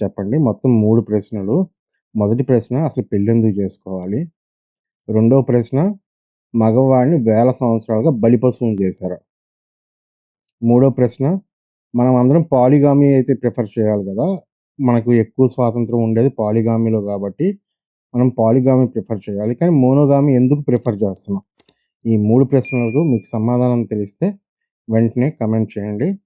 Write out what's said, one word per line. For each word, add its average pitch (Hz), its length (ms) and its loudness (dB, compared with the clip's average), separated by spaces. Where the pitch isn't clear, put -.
చెప్పండి. 101 340 -4
మొత్తం 120 420 0
మూడు 110 200 2
ప్రశ్నలు. 107 640 -4
మొదటి 107 260 0
ప్రశ్న, 123 340 0
అసలు 135 280 -2
పెళ్ళెందుకు 107 560 0
చేసుకోవాలి? 95 680 -8
రెండో 117 340 4
ప్రశ్న, 135 520 0
మగవాడిని 127 640 2
వేల 113 340 2
సంవత్సరాలుగా 117 600 -2
బలిపశువుని 117 720 0
చేశారు. 92 340 -6
మూడో 123 280 4
ప్రశ్న, 135 480 -2
మనం 127 220 2
అందరం 131 260 4
పాలిగామి 139 720 4
అయితే 131 200 2
ప్రిఫర్ 117 340 -4
చేయాలి 107 260 0
కదా, 101 340 -4
మనకు 120 320 0
ఎక్కువ 120 360 2
స్వాతంత్రం 117 540 -2
ఉండేది 113 280 0
పాలిగామిలో 113 720 -2
కాబట్టి 101 560 -6
మనం 123 140 2
పాలిగామి 127 580 2
ప్రిఫర్ 110 340 -6
చేయాలి. 107 240 -4
కానీ 170 180 0
మోనోగామి 139 640 2
ఎందుకు 127 240 2
ప్రిఫర్ 123 340 -2
చేస్తున్నాం? 98 480 -6
ఈ 113 100 2
మూడు 110 280 2
ప్రశ్నలకు 127 600 -2
మీకు 123 220 -2
సమాధానం 120 580 -2
తెలిస్తే 110 540 -6
వెంటనే 117 400 0
కామెంట్ 110 480 -4
చేయండి. 107 480 -6